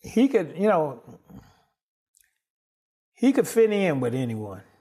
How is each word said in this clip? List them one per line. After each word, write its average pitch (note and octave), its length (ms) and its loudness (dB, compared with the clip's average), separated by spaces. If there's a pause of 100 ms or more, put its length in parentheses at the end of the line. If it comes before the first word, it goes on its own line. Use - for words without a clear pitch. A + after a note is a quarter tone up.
he C4 260 0
could, F3+ 300 0
you G3 100 0
know, D#3 340 0 (2250)
he C4 180 2
could A#3 140 0
fit A3 240 2
in F#3 280 0
with A#2+ 160 -2
anyone G#2+ 460 -6 (200)